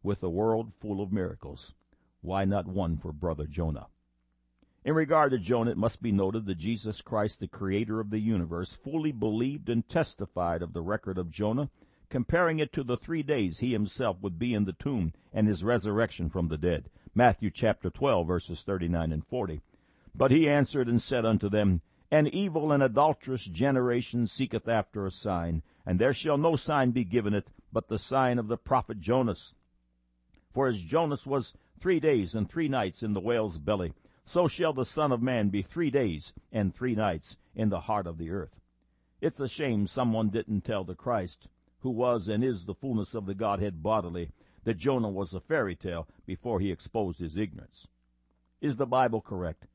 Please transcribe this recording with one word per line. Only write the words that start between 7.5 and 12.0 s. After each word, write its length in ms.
of 120
the 80
universe, 560
fully 360
believed 560
and 220
testified 720
of 120
the 100
record 340
of 140
Jonah, 400